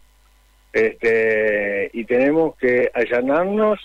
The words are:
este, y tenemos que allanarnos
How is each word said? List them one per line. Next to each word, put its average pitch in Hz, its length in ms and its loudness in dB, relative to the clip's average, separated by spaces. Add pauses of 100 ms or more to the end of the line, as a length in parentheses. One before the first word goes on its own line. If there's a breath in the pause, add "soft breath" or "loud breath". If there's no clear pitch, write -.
(720)
este, 110 1200 0
y 117 100 -6
tenemos 143 540 2
que 123 360 0
allanarnos 160 920 0